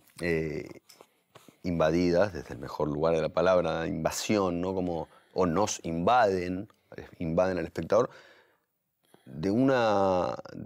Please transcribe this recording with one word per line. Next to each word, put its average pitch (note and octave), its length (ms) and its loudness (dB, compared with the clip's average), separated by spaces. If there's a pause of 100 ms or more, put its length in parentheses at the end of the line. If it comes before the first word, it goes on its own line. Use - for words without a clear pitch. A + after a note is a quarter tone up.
(220)
eh, D#2+ 440 -2 (1000)
invadidas, F2 680 2
desde C#2 220 -12
el A#1+ 60 -12
mejor C#2+ 280 -4
lugar D#2 260 0
de D#2+ 80 2
la D2+ 60 -2
palabra, E2 580 2
invasión, F2 760 -2
¿no? F2+ 140 -2
Como, F2 340 -4 (260)
o F#2 120 2
nos F#2 380 0
invaden, F#2+ 840 0 (280)
eh, - 80 -14 (140)
invaden F2+ 400 0
al E2 80 -4
espectador, G2 420 0 (1160)
de D2+ 260 -4
una, G#2 880 2 (300)